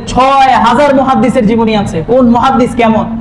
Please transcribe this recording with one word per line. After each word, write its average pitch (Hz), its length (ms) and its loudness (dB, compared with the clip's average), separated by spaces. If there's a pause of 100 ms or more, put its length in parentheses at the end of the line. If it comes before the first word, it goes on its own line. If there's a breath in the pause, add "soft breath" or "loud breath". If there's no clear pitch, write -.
ছয় 262 460 2
হাজার 247 420 2
মুহাদ্দিসের 254 520 0
জীবনী 220 300 0
আছে। 170 300 -4
কোন 240 240 2
মুহাদ্দিস 240 440 0
কেমন, 226 300 0 (160)